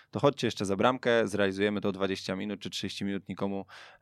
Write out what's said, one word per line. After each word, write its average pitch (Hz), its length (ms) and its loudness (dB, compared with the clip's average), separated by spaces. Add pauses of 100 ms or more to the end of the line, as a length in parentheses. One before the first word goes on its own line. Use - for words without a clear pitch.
(120)
to 107 80 -4
chodźcie 139 280 4
jeszcze 104 180 -2
za 95 100 0
bramkę, 117 520 4
zrealizujemy 101 540 2
to 101 100 0
dwadzieścia 95 440 -2
minut 101 240 -6
czy - 100 -10
trzydzieści - 360 -6
minut, 98 240 -4
nikomu, 98 360 -4 (360)